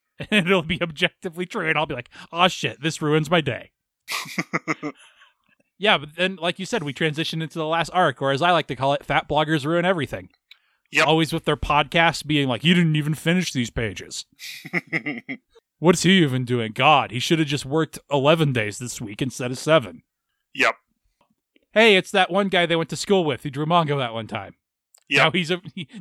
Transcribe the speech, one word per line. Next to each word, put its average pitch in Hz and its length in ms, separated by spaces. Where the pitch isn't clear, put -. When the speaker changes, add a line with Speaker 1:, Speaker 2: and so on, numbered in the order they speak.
Speaker 1:
And 202 160
it'll 185 160
be 165 180
objectively 170 640
true. 180 240
And 156 80
I'll 156 100
be 160 80
like, 123 140
"Aw, 170 160
shit, 123 320
this 151 220
ruins 151 280
my 175 100
day." 113 320
Speaker 2:
<laughs> - 840
Speaker 1:
Yeah, 190 220
but 147 180
then, 185 200
like 170 240
you 185 60
said, 208 180
we 143 80
transition 160 500
into 160 160
the 156 80
last 160 260
arc, 170 300
or 135 80
as 139 100
I 175 120
like 160 160
to 135 80
call 139 180
it, 143 100
fat 151 240
bloggers 151 380
ruin 170 180
everything. 147 440
Speaker 2:
Yep. 151 140
Speaker 1:
Always 160 260
with 160 140
their 151 100
podcast 151 680
being 143 200
like, 120 160
"You 175 120
didn't 170 200
even 151 200
finish 170 380
these 120 180
pages." 92 540
Speaker 2:
<laughs> 165 320
Speaker 1:
"What's 170 240
he 190 180
even 131 220
doing? 120 280
God, 131 380
he 113 80
should 165 220
have 156 80
just 139 180
worked 151 320
eleven 147 420
days 107 260
this 120 220
week 104 200
instead 127 300
of 131 80
seven." 120 440
Speaker 2:
Yep. 123 220
Speaker 1:
Hey, 214 240
it's 180 160
that 185 180
one 196 180
guy 180 180
they 165 100
went 165 140
to - 60
school 190 280
with 139 180
who 147 80
drew 143 160
manga 160 300
that 120 180
one 113 140
time. 110 260
Speaker 2:
Yep. 139 160
Speaker 1:
Now 160 80
he's 170 180
a, 175 160
<laughs> 147 80
he, 170 140